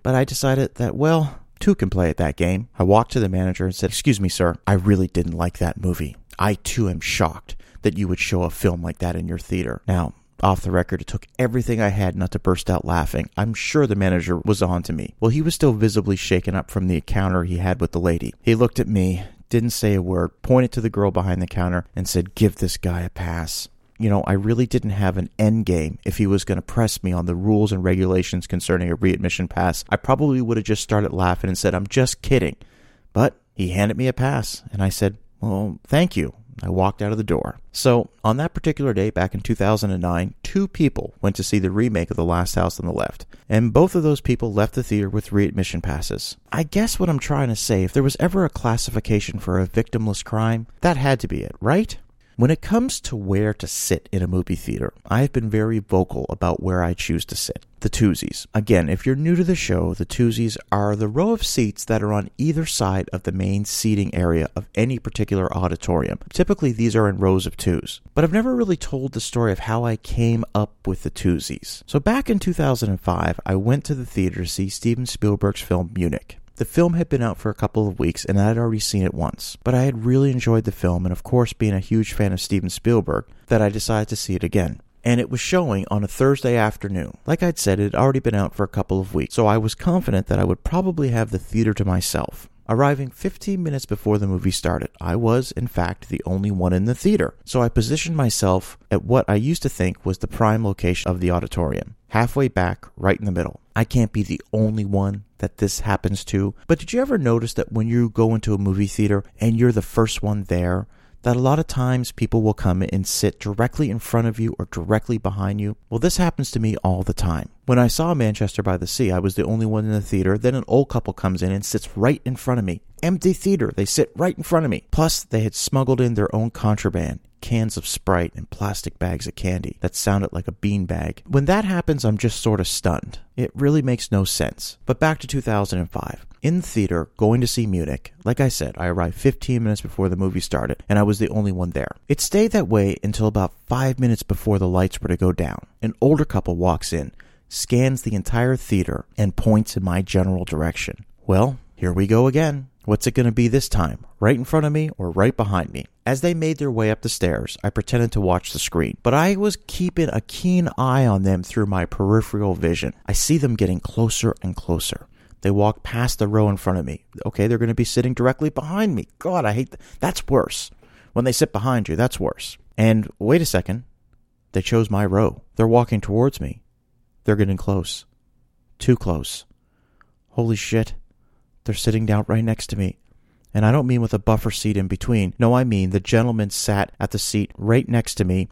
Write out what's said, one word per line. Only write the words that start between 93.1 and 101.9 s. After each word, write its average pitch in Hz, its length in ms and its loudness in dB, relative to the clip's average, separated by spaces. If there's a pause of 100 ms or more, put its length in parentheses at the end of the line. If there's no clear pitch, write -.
fifteen 196 540 -6
minutes 143 200 -4
before 104 340 0
the 101 100 0
movie 95 240 0
started, - 380 -2 (100)
I 85 160 -2
was, 117 340 2
in - 160 -6
fact, 90 420 -4
the - 160 -6
only 98 280 -2
one 90 200 2
in 92 120 2
the 120 100 0
theater. - 400 0 (100)
So 127 180 0
I 120 60 2
positioned 147 480 0
myself 104 640 0 (140)
at 101 120 0
what 127 240 2
I 104 60 4
used 131 280 0
to 139 60 -2
think - 380 -2
was 95 120 -2
the - 100 -6
prime 110 360 2
location 90 460 -2
of 90 80 -2
the 90 140 2
auditorium, 82 640 -4 (180)